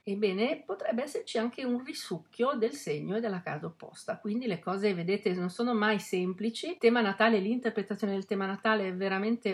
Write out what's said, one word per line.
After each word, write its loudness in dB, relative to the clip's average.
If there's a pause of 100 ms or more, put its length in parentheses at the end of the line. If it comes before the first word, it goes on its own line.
ebbene 0
potrebbe -2
esserci -4
anche -2
un 0
risucchio -2
del 2
segno -4
e 0
della -2
casa -6
opposta, -8
quindi -2
le -2
cose, 0
vedete, 0
non 0
sono 0
mai 2
semplici. -2
Il -6
tema 6
natale, 4
l'interpretazione -2
del -2
tema 0
natale 0
è -2
veramente 0